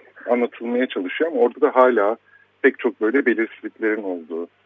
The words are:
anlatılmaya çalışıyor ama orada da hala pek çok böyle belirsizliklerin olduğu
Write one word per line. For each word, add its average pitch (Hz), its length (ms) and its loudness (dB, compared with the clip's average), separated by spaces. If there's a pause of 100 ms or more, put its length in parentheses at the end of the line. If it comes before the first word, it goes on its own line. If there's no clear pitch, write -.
(260)
anlatılmaya 120 600 -2
çalışıyor 120 440 -4
ama 139 100 -2
orada 120 200 2
da 135 160 2
hala 117 400 4 (460)
pek - 160 2
çok - 220 -4
böyle 123 260 0
belirsizliklerin 107 760 -4
olduğu 85 460 -8 (180)